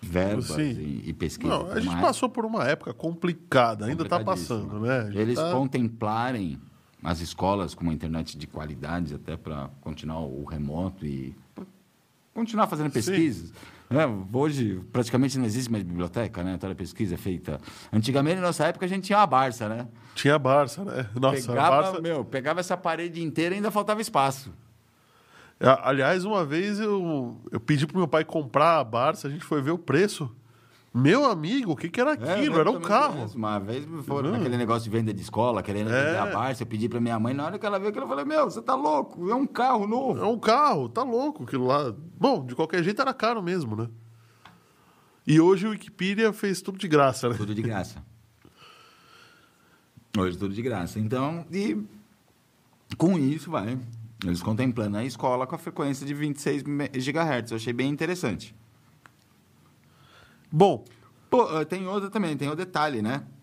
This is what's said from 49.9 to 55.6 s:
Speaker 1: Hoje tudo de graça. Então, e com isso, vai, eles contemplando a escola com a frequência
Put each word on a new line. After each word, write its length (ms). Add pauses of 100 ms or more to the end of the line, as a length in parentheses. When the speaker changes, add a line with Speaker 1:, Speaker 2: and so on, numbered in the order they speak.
Speaker 1:
Hoje 180
tudo 160
de 80
graça. 380
Então, 540
e 280 (1160)
com 180
isso, 320
vai, 300 (460)
eles 180
contemplando 540
a 80
escola 420
com 80
a 40
frequência 460